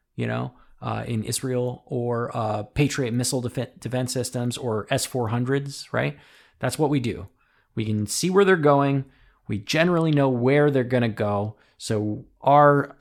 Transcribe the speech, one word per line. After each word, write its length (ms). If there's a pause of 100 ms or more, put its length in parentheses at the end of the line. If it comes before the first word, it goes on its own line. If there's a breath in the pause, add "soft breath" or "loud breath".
(160)
you 120
know, 260 (260 soft breath)
uh, 280
in 160
Israel, 640
or, 500
uh, 260
Patriot 500
missile 280
defe-, 380
defense 340
systems, 440
or 340
S 160
four 220
hundreds, 640
right? 260 (420 loud breath)
That's 180
what 140
we 80
do. 300 (440)
We 120
can 200
see 240
where 160
they're 120
going. 480 (420 soft breath)
We 100
generally 540
know 180
where 400
they're 140
gonna 260
go. 460 (240 soft breath)
So 460 (160)
our 600